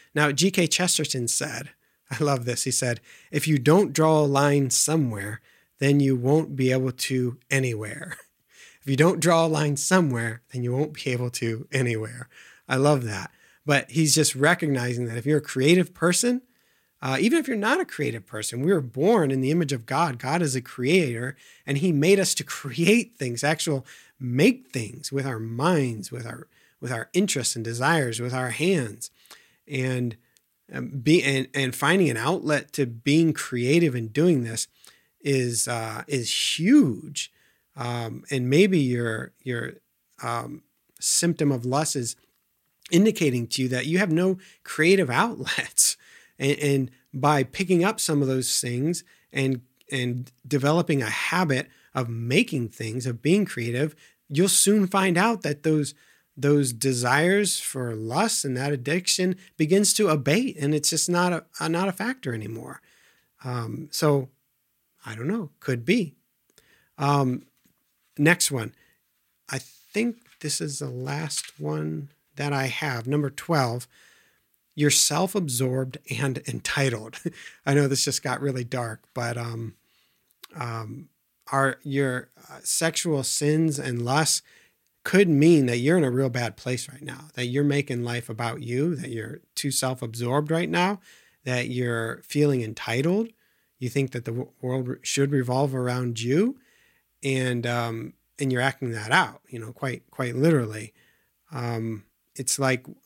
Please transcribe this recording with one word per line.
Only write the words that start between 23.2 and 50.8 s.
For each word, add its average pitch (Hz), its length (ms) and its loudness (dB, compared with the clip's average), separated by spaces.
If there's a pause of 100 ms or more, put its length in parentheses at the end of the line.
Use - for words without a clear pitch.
actual 151 420 -2 (320)
make 139 500 2
things 120 440 -8
with 135 140 -4
our 120 120 -6
minds, 120 720 -2
with 117 160 -10
our, 117 200 -14 (340)
with 123 100 -8
our 117 220 -6
interests 165 440 0
and 113 80 -6
desires, 123 540 0
with 123 160 -4
our 127 160 -4
hands. 139 600 -2 (580)
And, 127 480 -4 (560)
um, 131 160 -10
be-, 143 340 2
and, 135 320 0
and 131 200 -2
finding 160 360 4
an 117 60 -2
outlet 147 560 -2
to 139 140 0
being 143 480 2
creative 131 600 2
and 113 180 -6
doing 151 300 4
this 113 260 -6 (520)
is, 123 480 -2
uh, 113 380 -6
is 127 520 -2
huge. 160 720 2 (460)
Um, 120 540 -6
and 127 200 -2
maybe 185 280 6
your, 120 540 -2 (100)
your, 120 320 -6 (480)
um, 120 400 -6 (360)
symptom 160 520 0
of 123 140 -2
lust 147 320 0
is 120 180 -4 (760)
indicating 170 560 4
to - 160 -4
you 127 60 0
that 127 180 -2
you 165 120 0
have 190 140 2
no 185 240 2 (280)
creative 170 440 4
outlets. - 960 0
<laughs> - 40 -20 (340)
And, 139 180 2
and 139 320 2 (220)
by 143 300 2
picking 175 420 0
up 220 160 0
some 147 220 0
of 131 60 2
those 131 340 -2
things 131 420 -2 (260)
and, 131 300 0 (320)
and 123 400 -4 (160)
developing 147 540 2